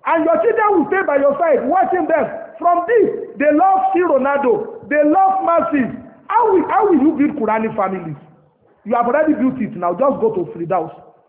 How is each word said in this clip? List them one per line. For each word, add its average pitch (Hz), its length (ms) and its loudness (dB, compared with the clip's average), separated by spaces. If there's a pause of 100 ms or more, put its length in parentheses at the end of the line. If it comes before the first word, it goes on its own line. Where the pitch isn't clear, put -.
And 311 240 0
your 640 160 2
children 440 320 2
will 339 160 2
stay 392 160 0
by 277 160 2
your 277 160 2
side 311 240 2
watching 359 400 0
them. 302 240 0 (320)
From 349 240 2
this, 427 560 0
they 285 160 2
love 381 400 2
see 349 80 2
Ronaldo. 277 880 0
They 294 160 0
love 381 400 2
Messi. 302 400 0 (400)
How 440 240 2
will, 359 160 2
how 381 200 0
will 339 120 4
you 302 160 4
build 277 240 -2
Quranic 220 360 -2
families? 185 440 -6 (640)
You 214 120 -2
have 240 120 0
already 302 320 2
built 254 200 -2
it 156 160 -6
now. 175 200 -4
Just 254 240 0
go 220 160 0
to 170 160 -6
Firdaus. 170 400 -6 (380)